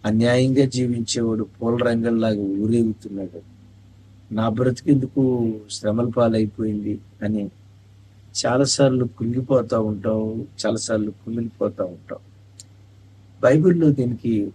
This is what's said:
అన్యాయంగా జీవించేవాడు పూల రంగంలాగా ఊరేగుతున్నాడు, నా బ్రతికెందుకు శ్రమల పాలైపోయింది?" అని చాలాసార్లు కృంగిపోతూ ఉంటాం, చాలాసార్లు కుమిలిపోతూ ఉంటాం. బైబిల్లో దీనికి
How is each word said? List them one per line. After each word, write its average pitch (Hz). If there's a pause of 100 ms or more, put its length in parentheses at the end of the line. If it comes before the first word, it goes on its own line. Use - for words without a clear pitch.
అన్యాయంగా 123
జీవించేవాడు 120
పూల 117
రంగంలాగా 113
ఊరేగుతున్నాడు, 101 (920)
నా 113
బ్రతికెందుకు 123 (160)
శ్రమల 120
పాలైపోయింది?" 107 (220)
అని 104 (960)
చాలాసార్లు 131
కృంగిపోతూ 120
ఉంటాం, 110 (200)
చాలాసార్లు 107
కుమిలిపోతూ 107
ఉంటాం. - (1200)
బైబిల్లో 156
దీనికి 120